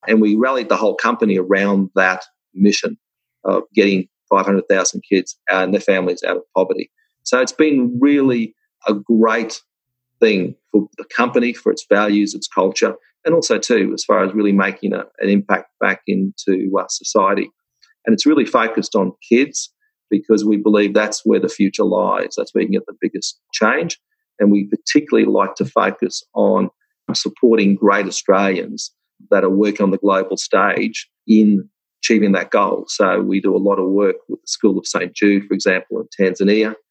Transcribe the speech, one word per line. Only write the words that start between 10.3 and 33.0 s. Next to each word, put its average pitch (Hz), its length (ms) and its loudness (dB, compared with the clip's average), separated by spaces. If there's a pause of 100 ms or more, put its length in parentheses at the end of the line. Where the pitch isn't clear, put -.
for 104 160 0 (100)
the - 60 -14
company, 120 500 -2
for - 180 -2
its - 180 -8
values, 104 440 2
its - 120 -12
culture, 98 500 -2 (280)
and 165 100 0
also, 123 240 0
too, 104 360 0
as - 100 -8
far 98 180 -2
as 95 120 -2
really 104 180 2
making 98 400 0
a, 95 120 -6 (160)
an 101 100 -2
impact 101 400 -2 (100)
back 95 260 -2
into, 95 720 -2
uh, 90 100 -4
society. 98 600 -2 (540)
And 113 100 2
it's 104 120 -2
really 147 200 4
focused 113 480 -2
on 95 180 0 (140)
kids - 460 0 (380)
because 104 340 0
we 107 120 2
believe 104 360 0
that's 107 320 -2
where 113 160 2
the - 80 -2
future 101 360 -2
lies. 95 520 -2
That's 101 180 -8
where 110 80 2
you - 60 -2
can 98 40 -2
get 98 140 -4
the - 140 -18
biggest - 380 -6 (140)
change. 139 460 -2 (400)
And 101 120 2
we 101 140 2
particularly 113 640 0
like 104 300 0
to 101 100 -4
focus - 680 -2
on 101 380 0 (420)
supporting 107 640 2
great 101 320 2
Australians 95 840 -2 (400)
that 98 140 2
are 92 60 2
working 101 340 0
on 95 60 2
the 95 80 -2
global 95 400 -2
stage 98 720 -2 (160)
in 107 420 4 (340)
achieving 104 300 2
that 90 180 -2
goal. 95 380 0
So 92 320 0